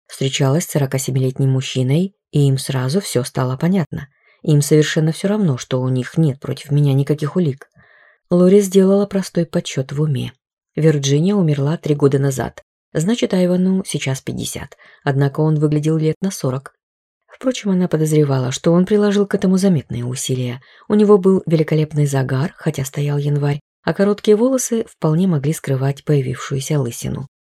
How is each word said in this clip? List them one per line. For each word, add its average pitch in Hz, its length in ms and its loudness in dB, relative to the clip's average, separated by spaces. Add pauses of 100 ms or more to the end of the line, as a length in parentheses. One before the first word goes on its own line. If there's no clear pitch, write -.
встречалась 139 560 -2
с - 60 -12
сорокасемилетним 135 800 -2
мужчиной, 131 640 0 (180)
и 143 160 2
им 135 100 2
сразу 135 440 -2
всё 127 240 -2
стало 131 320 -4
понятно. 170 500 -2 (360)
Им 147 180 4
совершенно 151 500 2
всё - 160 -4
равно, 190 300 0
что 127 240 -4
у 127 80 -2
них 127 280 -4
нет 147 220 2
против - 320 -8
меня 143 220 2
никаких 143 420 0
улик". 165 320 -2 (640)
Лори 180 320 6
сделала 196 460 4
простой 185 380 -4
подсчёт - 460 -6
в 139 100 -4
уме. 123 300 -2 (460)
Вирджиния 151 580 2
умерла 151 400 2
три 151 200 -2
года 143 220 2
назад. 131 440 -4 (320)
Значит, 208 400 -2
Айвану 185 520 2
сейчас 135 360 -6
пятьдесят, - 560 -10 (260)
однако 139 380 0
он 156 180 2
выглядел 151 380 0
лет 156 240 0
на 190 100 -2
сорок. 135 440 -6 (600)
Впрочем, 247 360 -4
она 180 180 0
подозревала, 151 640 2
что - 180 0
он 180 140 4
приложил 208 420 2
к - 80 -6
этому 190 220 2
заметные 147 480 0
усилия. 127 560 -6 (260)
У 208 60 -2
него 208 240 6
был 190 280 2
великолепный 156 600 0
загар, 135 500 -2
хотя 151 300 -4
стоял 143 320 -4
январь, 143 420 -2 (240)
а 170 100 -2
короткие 208 440 2
волосы 247 520 0
вполне 160 380 0
могли 147 240 0
скрывать 139 540 -4
появившуюся 139 720 -2
лысину. 127 480 -6 (300)